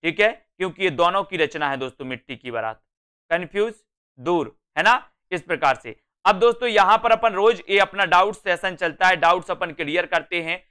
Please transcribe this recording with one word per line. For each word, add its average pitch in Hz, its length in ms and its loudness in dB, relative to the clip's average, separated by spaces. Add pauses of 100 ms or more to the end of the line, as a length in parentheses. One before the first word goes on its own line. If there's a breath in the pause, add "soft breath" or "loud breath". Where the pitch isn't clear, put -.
ठीक 165 160 -4
है, 214 100 4 (280)
क्योंकि 185 260 -6
ये 185 80 2
दोनों 175 320 0
की 190 140 -10
रचना 151 320 -2
है 139 80 -6
दोस्तों 131 280 -10
मिट्टी 127 300 -12
की 123 160 -16
बारात। 113 300 -8 (500)
कंफ्यूज 190 420 -4 (460)
दूर, 156 360 -2 (220)
है 160 60 -2
ना, 220 100 4 (380)
इस 175 100 -6
प्रकार 147 340 0
से। 113 200 -16 (300)
अब 196 140 2
दोस्तों 233 300 2
यहाँ 208 280 4
पर 226 140 2
अपन 226 220 2
रोज 196 360 2
ये 196 100 2
अपना 190 260 0
डाउट 185 300 2
सेशन 185 400 -4
चलता 170 320 -2
है, 185 80 4
डाउट्स 170 360 0
अपन 175 200 -6
क्लियर 156 340 -4
करते 170 360 -4
हैं। 165 300 -8